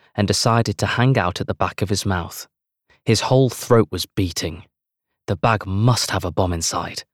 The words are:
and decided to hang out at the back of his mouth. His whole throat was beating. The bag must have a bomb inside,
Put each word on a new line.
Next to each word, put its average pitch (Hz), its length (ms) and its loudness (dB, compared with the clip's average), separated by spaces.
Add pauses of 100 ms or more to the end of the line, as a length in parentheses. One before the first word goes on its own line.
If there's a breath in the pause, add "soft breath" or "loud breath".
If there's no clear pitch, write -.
(160 soft breath)
and 101 120 2
decided 113 500 2
to - 80 0
hang 123 320 2
out 87 220 0
at - 80 -4
the - 60 -6
back - 280 -4
of 98 80 -2
his 101 160 -2
mouth. 90 420 -6 (580 soft breath)
His 113 160 2
whole 131 280 4
throat - 420 2
was 90 140 -6
beating. 85 600 -6 (640)
The 101 100 -2
bag 113 280 2
must 107 460 2
have 95 140 -2
a 85 60 -4
bomb 90 220 0
inside, 85 500 -6 (100)